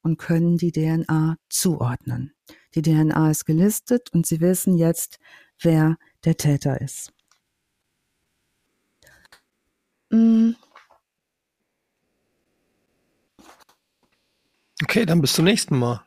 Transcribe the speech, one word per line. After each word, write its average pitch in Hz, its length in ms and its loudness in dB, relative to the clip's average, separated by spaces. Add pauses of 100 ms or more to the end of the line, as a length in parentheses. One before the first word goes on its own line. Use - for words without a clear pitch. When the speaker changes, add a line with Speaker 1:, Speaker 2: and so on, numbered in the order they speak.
Speaker 1:
und 165 180 -2
können 170 380 0
die 170 160 -2
D 156 120 -2
N 160 260 -2
A 160 260 -2 (140)
zuordnen. 123 840 -4 (420)
Die 160 60 -2
D 156 120 0
N 156 200 2
A 156 180 0
ist 151 140 -4
gelistet 208 680 -2
und 170 100 0
sie 160 160 -4
wissen 180 380 0
jetzt, 165 400 -2 (420)
wer 160 380 2 (260)
der 165 140 0
Täter 143 420 -2
ist. - 320 -12 (3000)
Mm. 226 400 4 (4000)
Speaker 2:
Okay, 214 220 0
dann 170 160 2
bis 135 140 0
zum 160 100 2
nächsten 175 340 0
Mal. 120 280 -4